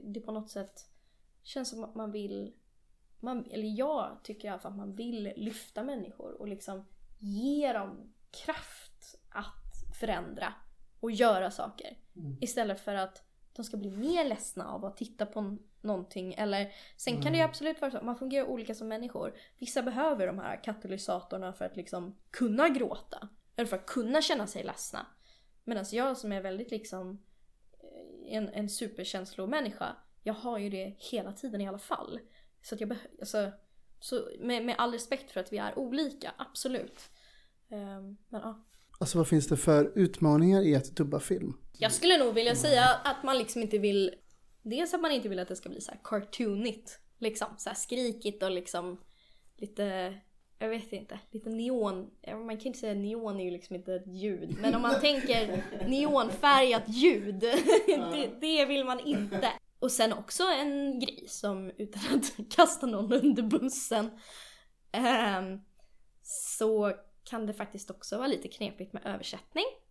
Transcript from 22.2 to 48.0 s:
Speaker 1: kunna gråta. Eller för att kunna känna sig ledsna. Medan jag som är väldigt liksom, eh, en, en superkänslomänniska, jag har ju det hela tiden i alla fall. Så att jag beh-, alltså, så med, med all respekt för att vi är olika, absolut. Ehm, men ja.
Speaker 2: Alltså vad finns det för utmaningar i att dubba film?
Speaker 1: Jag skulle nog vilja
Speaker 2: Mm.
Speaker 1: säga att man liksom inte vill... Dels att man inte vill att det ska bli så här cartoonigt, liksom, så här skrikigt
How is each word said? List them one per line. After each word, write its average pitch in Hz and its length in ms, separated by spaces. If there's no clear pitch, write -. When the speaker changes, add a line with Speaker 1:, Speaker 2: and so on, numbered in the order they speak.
Speaker 1:
kunna 247 380
gråta. - 600
Eller 240 120
för - 100
att 190 80
kunna 247 360
känna - 260
sig - 160
ledsna. - 420
Medan 208 280
jag 254 260
som 214 140
är 196 100
väldigt 196 300
liksom, 196 520
eh, - 580
en, 208 120
en 208 200
superkänslomänniska, 202 1300
jag 214 100
har 226 240
ju 202 120
det 196 260
hela 196 220
tiden 208 280
i 196 60
alla 196 120
fall. - 400
Så - 140
att 208 60
jag 208 80
beh-, 208 180
alltså, 202 320
så - 280
med, 240 260
med 240 120
all 240 140
respekt - 400
för - 80
att 185 140
vi 208 40
är - 220
olika, 269 580
absolut. - 720
Ehm, 196 480
men 220 120
ja. 220 240
Speaker 2:
Alltså 175 180
vad 160 100
finns 156 200
det 147 100
för 147 380
utmaningar 180 640
i 156 140
att 131 200
dubba 147 240
film? - 380
Speaker 1:
Jag 220 140
skulle 349 260
nog 247 160
vilja 233 180
Speaker 2:
Mm. 247 100
Speaker 1:
säga 269 220
att 277 200
man 269 140
liksom 233 240
inte 214 160
vill... 202 380
Dels 269 320
att 349 80
man 320 100
inte 226 180
vill 190 100
att 180 80
det 185 80
ska - 140
bli - 120
så - 100
här - 120
cartoonigt, 214 960
liksom, 214 300
så - 120
här - 60
skrikigt 226 680